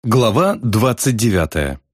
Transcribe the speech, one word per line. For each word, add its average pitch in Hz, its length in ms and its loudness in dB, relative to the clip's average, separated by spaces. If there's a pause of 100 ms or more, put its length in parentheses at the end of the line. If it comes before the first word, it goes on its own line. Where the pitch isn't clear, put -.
Глава 123 540 2
двадцать 120 540 0
девятая. 82 680 -2 (120)